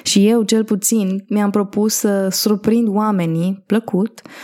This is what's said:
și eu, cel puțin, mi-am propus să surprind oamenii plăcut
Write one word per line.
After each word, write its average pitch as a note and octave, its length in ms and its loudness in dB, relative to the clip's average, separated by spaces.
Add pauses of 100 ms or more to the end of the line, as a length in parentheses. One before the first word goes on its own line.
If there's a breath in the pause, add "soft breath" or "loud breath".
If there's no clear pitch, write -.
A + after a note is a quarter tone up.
și G3+ 240 2
eu, A#3 160 4
cel A3 200 2
puțin, G3 680 -2
mi-am G#3 200 0
propus G#3 440 0
să G3 360 0
surprind G#3+ 580 0
oamenii F#3+ 800 0
plăcut G#3+ 540 -2 (220 loud breath)